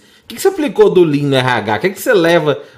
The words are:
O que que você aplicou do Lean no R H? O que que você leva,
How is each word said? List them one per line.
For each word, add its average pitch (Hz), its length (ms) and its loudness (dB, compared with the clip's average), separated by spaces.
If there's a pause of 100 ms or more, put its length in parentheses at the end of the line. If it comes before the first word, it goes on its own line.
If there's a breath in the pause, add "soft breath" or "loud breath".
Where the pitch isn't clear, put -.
(240 soft breath)
O - 40 -20
que 226 60 -14
que - 80 -12
você 381 60 2
aplicou 220 420 2
do 175 120 4
Lean 143 220 0
no 139 120 0
R 127 120 0
H? 107 280 -2
O - 40 -4
que 185 80 -2
que 196 140 -8
você 262 100 -2
leva, 165 480 2 (180 loud breath)